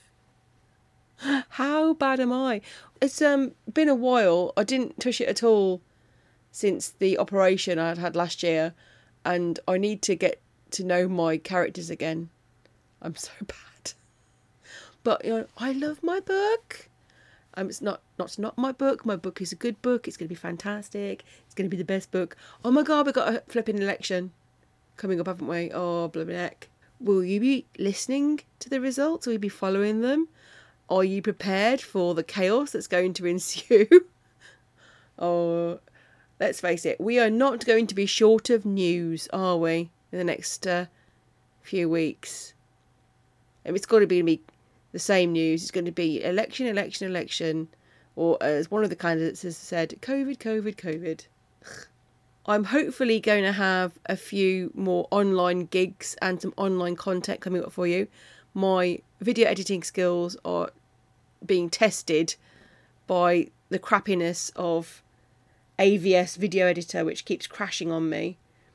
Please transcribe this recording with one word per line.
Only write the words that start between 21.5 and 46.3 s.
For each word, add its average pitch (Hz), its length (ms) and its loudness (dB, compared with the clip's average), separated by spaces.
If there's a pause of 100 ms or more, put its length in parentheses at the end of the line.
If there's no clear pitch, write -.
gonna 196 120 -2
be 160 80 -6
the 175 80 -4
best 190 280 -4
book. 185 240 -2 (280)
Oh 233 60 0
my 285 140 6
God, 294 220 2
we 277 60 0
got 226 220 0
a 233 140 -6
flipping 220 300 -2
election 185 520 -4 (680)
coming 190 220 -2
up, 170 80 -2
haven't 175 220 -6
we? 170 240 -4
Oh, 175 340 -4
blooming 165 300 -6
heck. - 320 -8 (320)
Will 196 240 2
you 196 160 0
be 262 260 0 (100)
listening 277 680 -2 (180)
to - 80 -16
the 269 120 -2
results? 269 460 -2
Will 240 60 -2
you 220 80 -2
be 202 80 -2
following 202 540 -2
them? 294 260 0 (600)
Are 190 140 2
you 190 180 0
prepared 202 600 0
for 175 340 0
the 160 80 -2
chaos 208 480 0
that's 220 160 -6
going 180 280 0
to 180 120 -4
<laughs> 175 80 2
ensue? 208 540 4 (1300)
Oh, 170 600 0 (580)
let's - 220 -2
face 175 260 0
it, - 140 -2
we 233 180 2
are 226 120 6
not 247 360 2
going 226 220 4
to 202 60 -6
be 196 120 0
short 220 440 6
of 226 140 2
news, 175 680 0
are 185 240 0
we, 165 340 0 (220)
in 180 60 -6
the 180 60 -2
next, - 400 -4
uh, 180 220 -2 (760)
few 175 260 -2
weeks? - 640 -4 (1120)
And 175 100 -4
it's 196 120 -4
gotta 214 200 6
be, 180 160 2
be 165 180 2 (520)
the 170 60 -10
same 180 340 2
news. 165 300 0
It's - 80 -10
gonna 175 220 -4
be 160 320 -2
election, 214 420 -2